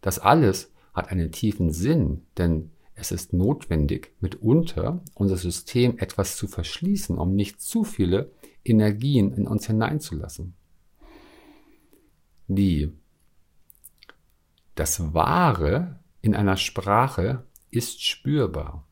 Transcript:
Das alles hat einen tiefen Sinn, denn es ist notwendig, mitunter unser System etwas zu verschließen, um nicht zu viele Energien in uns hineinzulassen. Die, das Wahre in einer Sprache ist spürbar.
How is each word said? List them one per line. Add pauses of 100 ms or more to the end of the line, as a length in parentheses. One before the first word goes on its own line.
Das
alles (200)
hat
einen
tiefen
Sinn, (120)
denn (240)
es
ist
notwendig,
mitunter (140)
unser
System
etwas
zu
verschließen,
um
nicht
zu
viele (320)
Energien
in
uns
hineinzulassen. (1900)
Die, (1800)
das
Wahre (200)
in
einer
Sprache (260)
ist
spürbar.